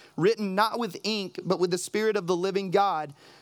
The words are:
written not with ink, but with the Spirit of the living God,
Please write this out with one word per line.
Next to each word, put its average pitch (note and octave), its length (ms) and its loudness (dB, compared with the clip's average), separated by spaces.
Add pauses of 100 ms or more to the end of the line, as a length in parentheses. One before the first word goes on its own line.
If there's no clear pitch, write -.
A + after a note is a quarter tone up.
(180)
written G3+ 380 2
not A3 240 2
with G#3+ 240 -4
ink, G3+ 400 -4
but F3 160 0
with F3+ 100 2
the F#3 80 0
Spirit G#3+ 380 0
of F#3+ 100 -2
the F3+ 100 0
living F#3+ 360 -2
God, E3 420 2 (280)